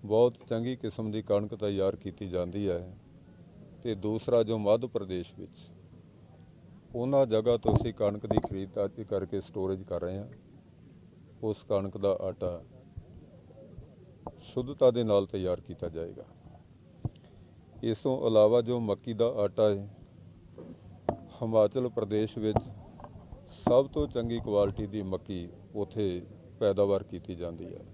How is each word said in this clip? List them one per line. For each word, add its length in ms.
ਬਹੁਤ 300
ਚੰਗੀ 280
ਕਿਸਮ 340
ਦੀ 120
ਕਣਕ 320
ਤਿਆਰ 420
ਕੀਤੀ 320
ਜਾਂਦੀ 400
ਹੈ 240
ਤੇ 120
ਦੂਸਰਾ 480
ਜੋ 160
ਮੱਧ 280
ਪ੍ਰਦੇਸ਼ 520
ਵਿੱਚ, 180
ਉਹਨਾਂ 320
ਜਗ੍ਹਾ 300
ਤੋਂ 180
ਅਸੀਂ 200
ਕਣਕ 320
ਦੀ 120
ਖਰੀਦਦਾਰੀ 560
ਕਰਕੇ 360
ਸਟੋਰੇਜ 420
ਕਰ 180
ਰਹੇ 180
ਹਾਂ। 80
ਉਸ 140
ਕਣਕ 300
ਦਾ 220
ਆਟਾ 400
ਸ਼ੁੱਧਤਾ 500
ਦੇ 140
ਨਾਲ 220
ਤਿਆਰ 340
ਕੀਤਾ 280
ਜਾਏਗਾ। 360
ਇਸ 160
ਤੋਂ 280
ਇਲਾਵਾ 360
ਜੋ 180
ਮੱਕੀ 320
ਦਾ 140
ਆਟਾ 440
ਹੈ, 180
ਹਿਮਾਚਲ 760
ਪ੍ਰਦੇਸ਼ 500
ਵਿੱਚ 200
ਸਭ 380
ਤੋਂ 200
ਚੰਗੀ 340
ਕੁਆਲਿਟੀ 460
ਦੀ 160
ਮੱਕੀ 460
ਉੱਥੇ 480
ਪੈਦਾਵਾਰ 420
ਕੀਤੀ 320
ਜਾਂਦੀ 300
ਹੈ। 160